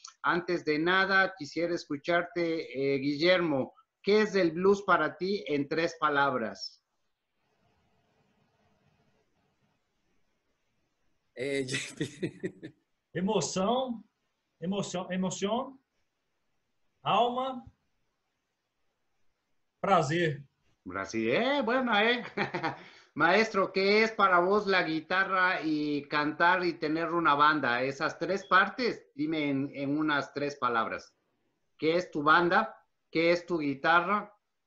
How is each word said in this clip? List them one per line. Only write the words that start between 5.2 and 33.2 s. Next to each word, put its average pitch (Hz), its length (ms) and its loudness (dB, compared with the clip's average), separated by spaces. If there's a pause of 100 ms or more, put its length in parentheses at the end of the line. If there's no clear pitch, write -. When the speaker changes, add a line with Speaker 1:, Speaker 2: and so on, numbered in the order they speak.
Speaker 1:
en 139 220 -2
tres 165 320 -2
palabras? 139 840 -2 (4000)
Speaker 2:
Eh, 139 300 -2
<laughs> 127 40 -10
J - 260 -6
P. - 800 -8 (400)
Speaker 3:
Emoção, 214 920 -2 (560)
emoção, 180 520 -6
emoção, 196 680 -4 (1200)
alma, 240 600 -2 (2250)
prazer. 165 640 0 (420)
Speaker 1:
Brasil, 98 440 -4
eh, 254 320 0
bueno, 240 380 0
eh. 233 240 0 (120)
<laughs> 165 500 -6 (300)
Maestro, 190 580 2
¿qué 202 300 4
es 220 80 0
para 190 280 4
vos 190 260 2
la 185 180 2
guitarra 185 800 0
y 151 460 -2
cantar 170 560 2
y 170 100 0
tener 160 380 -4
una 165 240 2
banda? 139 480 4
Esas 139 340 -4
tres 180 280 -4
partes, 202 680 0
dime 151 360 -2
en, 139 240 -2
en 139 240 -4
unas 151 360 -2
tres 143 220 -4
palabras. 113 580 -2 (640)
¿Qué 160 200 2
es 175 140 -2
tu 147 120 -4
banda? 175 520 4 (360)
¿Qué 165 200 2